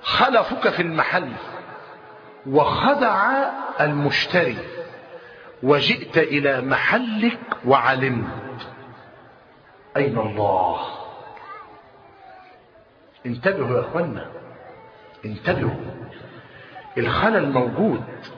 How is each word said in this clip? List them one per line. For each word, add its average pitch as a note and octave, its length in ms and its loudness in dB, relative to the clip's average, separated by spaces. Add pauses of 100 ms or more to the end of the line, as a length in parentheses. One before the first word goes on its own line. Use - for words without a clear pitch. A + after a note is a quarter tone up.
خلفك A#3+ 680 2
في F3 120 -2
المحل D#3+ 500 0 (1160)
وخدع A3+ 1040 4 (320)
المشتري، D3 760 2 (1040)
وجئت C#3+ 540 4
إلى C#3 440 4
محلك G#3+ 800 0 (260)
وعلمت. B2 1000 2 (1300)
أين A#2 200 0
الله؟ G2+ 640 0 (2500)
انتبهوا B2 520 0
يا A2+ 120 2
أخوانا، D#3+ 420 -4 (960)
انتبهوا. B2 720 -4 (1000)
الخلل D3 540 2
موجود B2+ 520 2 (340)